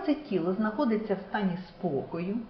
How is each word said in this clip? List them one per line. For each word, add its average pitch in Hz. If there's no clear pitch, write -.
це 302
тіло 185
знаходиться 214
в -
стані 190
спокою, 170